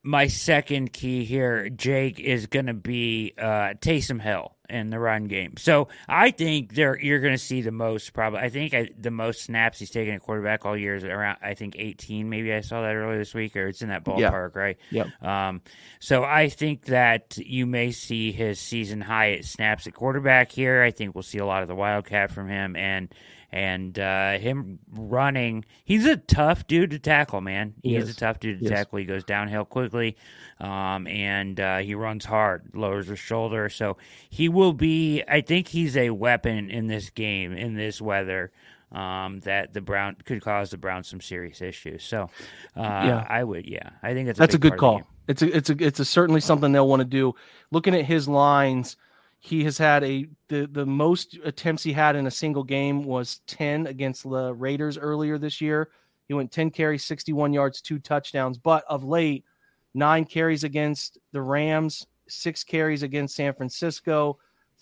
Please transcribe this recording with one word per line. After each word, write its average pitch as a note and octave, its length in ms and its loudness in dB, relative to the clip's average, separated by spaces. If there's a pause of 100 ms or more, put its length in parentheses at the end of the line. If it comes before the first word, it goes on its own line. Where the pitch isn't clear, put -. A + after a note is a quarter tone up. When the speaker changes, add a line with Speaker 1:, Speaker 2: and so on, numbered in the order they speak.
Speaker 1:
my C#3+ 240 4
second C#3+ 640 2
key B2+ 300 -2
here, A#2+ 460 0
Jake, C3 500 0
is B2 260 0
gonna C3 280 -2
be, A2+ 640 -2
uh, G#2 440 0
Taysom C3+ 400 0
Hill G#2 340 -4 (140)
in A2 220 -4
the A2+ 80 -4
run A2 260 0
game. F#2+ 320 -4
So D3 300 4 (200)
I G3+ 240 4
think D3+ 440 -2
there C3+ 240 2
you're C#3+ 220 2
gonna C3+ 160 2
see C3 240 -4
the A2+ 100 -4
most A2+ 420 -4
probably. A2 280 -2
I B2 80 -2
think C#3+ 240 -6
I, A#2 160 0 (100)
the A2+ 120 -6
most A2+ 320 -4
snaps A2+ 360 0
he's G2+ 100 -12
taken A2 240 -4
at G2 80 -8
quarterback G#2+ 440 -4
all G#2 120 -2
year G2+ 180 -4
is F#2+ 100 -6
around, G2+ 360 -4
I G2+ 120 -6
think, G2+ 260 -12
eighteen. G#2+ 500 -8
Maybe A2 240 -4
I G#2+ 80 -2
saw A2+ 200 -8
that A2 120 -2
earlier A2 240 -4
this G#2 160 -6
week, A2 220 -6
or F#2+ 120 -2
it's G2 140 -10
in A2+ 80 -8
that F#2 160 -6
Speaker 2:
Yeah. G2+ 240 2
Speaker 1:
ballpark, F#2 260 -4
right? G2 220 -4 (140)
Speaker 2:
Yep. G#2 320 -6
Speaker 1:
Um, F#2+ 380 -4 (380)
so C3 260 2
I D3+ 240 4
think D3+ 360 -4
that B2 520 2
you B2+ 280 -4
may B2 260 -2
see A2+ 400 -4
his G#2 280 -4
season G#2+ 420 -6
high A2 300 2
at F#2+ 140 -4
snaps G#2+ 420 -2
at - 60 -14
quarterback C3 580 4
here. B2+ 320 4
I A#2+ 80 4
think G2+ 240 -8
we'll F#2 80 -10
see - 160 -8
a G2+ 60 -2
lot F#2+ 180 0
of E2+ 60 -8
the F2+ 60 -6
Wildcat G2+ 540 0
from G2 200 -8
him, G2 260 -6
and, F#2+ 360 -4 (400)
and, F#2 460 -4
uh, G2 400 0
him G#2+ 400 -4 (140)
running. A#2 760 -2 (180)
He's G#3+ 220 4
a D4 120 6
tough D#3 500 2
dude E3 240 2
to D3 80 -8
tackle, D3 420 2
man. G2 400 -6
He B2+ 80 -2
Speaker 2:
He A#2 60 2
Speaker 1:
is A2 140 -2
Speaker 2:
is. A2+ 60 -10
Speaker 1:
a - 40 -18
tough A2+ 200 -2
dude G#2+ 180 -6
to - 20 -12
Speaker 2:
He G#2 60 -2
is. G#2+ 60 2
Speaker 1:
tackle. G#2 280 -2
He G2 60 -6
goes F#2+ 180 -6
downhill G#2 420 -4
quickly, A#2 520 -4 (420)
um, F#2+ 480 -4
and, G2 520 -2
uh, F#2+ 200 0
he G2+ 160 -4
runs G#2+ 300 -6
hard, G#2+ 500 0
lowers G2+ 320 -4
his G#2 100 -8
shoulder. A2+ 520 -2
So G2+ 280 -4 (320)
he E3 200 0
will F3+ 240 4
be, D#3 540 2
I D3 140 2
think - 260 0
he's D#3 300 0
a B2 140 2
weapon A2 580 0
in A2 160 -4
this G#2+ 240 -4
game, G2 440 -6
in A2 200 -6
this G#2+ 260 -6
weather, F#2+ 520 -4 (400)
um, F#2+ 480 -8
that G2 340 -4
the G#2 80 -8
Brown, G2 440 -4
could A2+ 180 -6
cause G2+ 260 -2
the G2 80 -12
Browns F#2 300 -8
some F#2 140 -14
serious F2 380 -12
issues. F2+ 440 -12
So, G2+ 260 -6 (460)
uh, - 60 -8
Speaker 2:
Yeah. A2 460 0
Speaker 1:
I A#2 160 0
would, G2 220 -6
yeah, - 240 -10 (140)
I A#2 100 -2
think B2+ 140 -2
that's A2 100 -2
a - 40 8
Speaker 2:
That's D#3+ 140 8
a D#3+ 40 6
Speaker 1:
big D3+ 140 6
Speaker 2:
good F#3 40 -4
Speaker 1:
part - 0 -
of - 0 -
the - 20 -6
Speaker 2:
call. A#2 180 8
Speaker 1:
game. - 80 -6 (220)
Speaker 2:
It's C3+ 140 2
a, E3 160 4
it's C#3+ 140 0
a, D3 160 2
it's C3+ 120 0
a C#3 60 2
certainly D#3+ 360 6
something D3 300 4
they'll C#3 160 8
wanna C3+ 180 6
do. B2+ 280 2 (380)
Looking E3 240 4
at D#3 100 4
his D3 220 2
lines, C#3 680 6 (460)
he D#3+ 220 -2
has D3 140 0
had D3 260 6
a, C3+ 240 -2 (220)
the, D3 200 0
the C#3+ 160 -2
most D#3 600 2
attempts D#3+ 360 -2
he D#3 120 -2
had D3+ 240 4
in C#3 100 0
a B2+ 40 -2
single C#3+ 320 -2
game C#3 400 0
was B2+ 440 -4
ten D3+ 400 -2
against C3+ 420 -6
the C3 240 -2
Raiders C#3 440 -4
earlier D3+ 400 -2
this D3 240 -6
year. D3+ 300 0 (360)
He C#3+ 60 -4
went C3+ 180 -2
ten D#3+ 200 0
carries, D3+ 340 0
sixty-one D3 480 0
yards, C#3 260 0
two D3+ 200 -6
touchdowns. C3+ 580 -2
But D#3 320 4
of C#3 160 -4
late, D3+ 400 0 (480)
nine D#3 320 4
carries D#3+ 400 0
against D3+ 540 -4 (120)
the C#3 100 -6
Rams, D3+ 640 0 (220)
six - 380 -6
carries D#3 360 0
against C#3+ 320 -4
San C#3+ 200 -2
Francisco, D3 840 -2 (420)